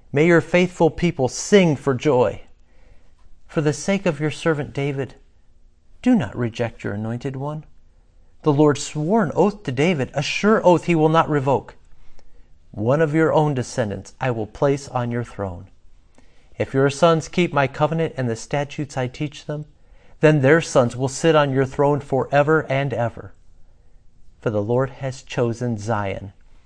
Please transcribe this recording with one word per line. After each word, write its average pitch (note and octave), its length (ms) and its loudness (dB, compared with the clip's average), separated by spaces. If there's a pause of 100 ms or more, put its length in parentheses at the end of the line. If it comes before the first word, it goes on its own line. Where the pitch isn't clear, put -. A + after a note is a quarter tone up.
(160)
May D3+ 120 4
your E3+ 140 6
faithful F3+ 500 2
people D#3+ 360 0
sing F3 480 2
for C3 200 -2
joy. B2 460 2 (1080)
For - 140 -4
the D3 120 0
sake G3 320 -4
of D#3 140 -2
your D3+ 100 -2
servant C#3+ 420 -4
David, C#3 440 -6 (880)
do B3 100 4
not G#2 240 0
reject A#2 460 -6
your A2 100 -6
anointed A#2+ 420 -6
one. D3 300 -10 (800)
The D3+ 100 4
Lord C#3+ 240 4
swore F3 460 -2
an D3+ 100 -2
oath G3+ 300 0
to C#3+ 80 -6
David, C3+ 420 0
a D3 80 -4
sure G3+ 420 2
oath E3+ 200 4
he F3 100 2
will D#3+ 160 4
not D#3 200 4
revoke. C3+ 440 0 (960)
One A#2+ 320 0
of D3+ 140 2
your D#3+ 180 2
own D3+ 220 2
descendants G#2 640 -6
I C3 80 -2
will A2+ 160 -4
place C#3 420 -2
on B2 220 -4
your A#2+ 140 -4
throne. F#2+ 480 -10 (880)
If A2 160 -4
your C3+ 160 4
sons E3 360 2
keep F3 240 -2
my C#3+ 140 0
covenant D3+ 500 -2
and B2+ 140 -2
the A2+ 60 -4
statutes C#3+ 600 -8
I B2+ 120 -2
teach C#3+ 400 -10
them, D3+ 180 -10 (540)
then D3+ 220 4
their D3 200 6
sons A#2+ 340 2
will C3 120 -4
sit D#3 280 2
on C#3+ 160 2
your C3 140 2
throne C#3+ 360 0
forever C#3+ 680 0
and C3+ 240 -2
ever. - 400 -6 (1080)
For A#2+ 100 -2
the G#2 100 0
Lord B2 300 0
has C3 320 -10
chosen A#2+ 560 -4
Zion. G2+ 540 -6 (320)